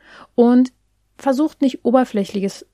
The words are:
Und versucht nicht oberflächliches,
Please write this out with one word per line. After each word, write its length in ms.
Und 360
versucht 440
nicht 240
oberflächliches, 880